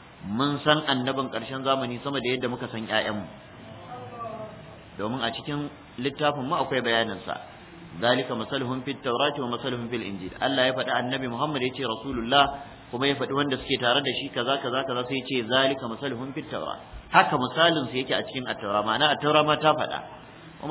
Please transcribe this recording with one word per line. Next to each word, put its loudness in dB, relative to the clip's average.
mun 0
san 6
annabin 0
ƙarshen -6
zamani 2
sama -2
da 0
yadda 0
muka -4
san -6
ƴaƴanmu. 0
Domin -2
a 0
cikin -6
littafin 0
mu -2
akwai 2
bayanin 2
sa. -6
Zalika 2
masaluhum -4
fit -6
tawrati 0
wa -2
masaluhum -4
fil -2
injil." -6
Allah 4
ya 2
faɗi -2
annabi 0
Muhammad, -2
ya 0
ce -6
Rasulullah, 4
kuma 2
ya 4
faɗi -2
wanda 2
suke 0
tare 4
da 0
shi, -6
kaza, 2
kaza, -2
kaza, -2
sai -2
ya -2
ce, -2
"Zalika 2
masaluhum -6
fit -8
tawra." -4
Haka 6
misalin 4
su -6
yake -2
a 0
cikin -6
at-Taura, 0
ma'ana 4
at-Taura 4
ma 4
ta 6
faɗa. -2
"Wa -6